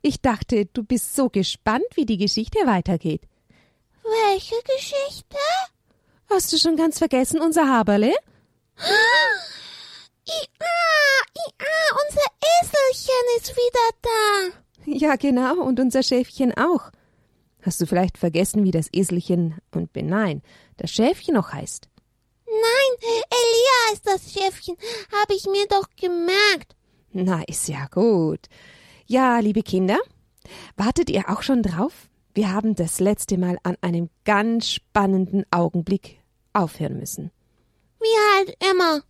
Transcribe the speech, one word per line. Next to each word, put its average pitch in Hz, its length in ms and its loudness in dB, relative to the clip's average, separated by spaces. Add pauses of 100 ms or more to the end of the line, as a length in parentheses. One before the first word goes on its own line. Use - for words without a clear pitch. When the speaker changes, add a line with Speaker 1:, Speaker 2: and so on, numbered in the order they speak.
Speaker 1:
ich - 200 -2
dachte, 220 460 0
du 240 160 -8
bist - 340 -4
so 269 120 2
gespannt, 214 560 -2 (100)
wie 294 100 0
die 208 120 -2
Geschichte 220 480 -2
weitergeht. 175 580 0 (800)
Speaker 2:
Welche 440 600 0
Geschichte? 554 720 -6 (920)
Speaker 1:
Hast 381 240 0
du 320 40 2
schon 320 200 2
ganz 320 200 0
vergessen, 269 440 0
unser 320 260 2
Haberle? 214 460 4 (640)
Speaker 2:
<gasps> - 0 - (1500)
Ia, 640 160 -6 (920)
ia, 605 300 -10 (400)
unser 587 220 0 (340)
Eselchen 523 640 0 (120)
ist 494 160 -6
wieder 480 360 2 (120)
da. 415 560 0 (280)
Speaker 1:
Ja, 294 320 0
genau, 269 440 0
und 254 200 0
unser 262 220 2
Schäfchen 254 500 0
auch. 302 360 0 (760)
Hast - 180 -2
du 165 40 0
vielleicht 180 320 0
vergessen, 180 460 0
wie 185 80 2
das 160 220 -2
Eselchen 175 640 0 (140)
und, 165 220 -6
nein, 160 480 -2 (360)
das - 140 -8
Schäfchen 302 420 0
noch 202 180 0
heißt? - 380 -12 (580)
Speaker 2:
Nein, 466 840 0
Elia 480 640 2
ist - 140 -6
das 381 240 -2
Schäfchen, 381 460 -6 (340)
hab 415 200 0
ich 392 140 -2
mir 403 220 0
doch 392 280 0
gemerkt. 359 800 0 (360)
Speaker 1:
Na, 185 320 -2
ist - 240 -8
ja 139 200 -8
gut. 175 520 0 (680)
Ja, 247 340 2
liebe 214 240 0
Kinder, 185 340 0 (760)
wartet 254 340 -2
ihr - 200 -2
auch 208 120 -4
schon 254 200 0
drauf? 196 480 -4 (240)
Wir 196 200 0
haben 214 220 -2
das 165 240 -4
letzte 196 380 0
Mal 180 260 -2
an 180 180 -4
einem 170 280 -2 (140)
ganz 220 460 0
spannenden 190 840 0
Augenblick 170 720 -2 (320)
aufhören 156 460 -4
müssen. - 320 -12 (680)
Speaker 2:
Wie 427 380 4
halt 381 200 -2 (140)
immer. 330 380 2